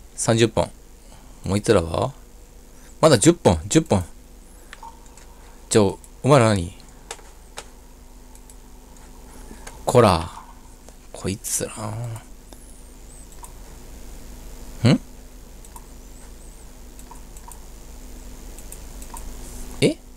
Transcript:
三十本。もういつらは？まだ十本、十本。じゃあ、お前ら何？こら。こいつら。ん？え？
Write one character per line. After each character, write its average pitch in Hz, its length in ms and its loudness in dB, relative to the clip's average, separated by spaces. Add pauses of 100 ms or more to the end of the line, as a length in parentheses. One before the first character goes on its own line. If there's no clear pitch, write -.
(160)
三 117 220 2
十 113 120 6
本。 87 200 0 (760)
も 87 80 -2
う 101 40 2
い 104 40 -2
つ 113 120 4
ら 92 80 6
は？ 85 300 -2 (880)
ま - 80 8
だ 123 100 8
十 160 160 8
本、 87 340 4
十 160 140 4
本。 92 220 2 (1700)
じ 110 100 6
ゃ - 20 10
あ、 98 40 6 (380)
お 123 40 0
前 139 120 10
ら 113 100 8
何？ 92 260 0 (3000)
こ 123 160 8
ら。 85 280 6 (840)
こ - 160 -6
い 98 80 -2
つ - 280 -4
ら。 - 80 -8
ん？ 113 480 -8 (4000)
え？ 294 180 2 (200)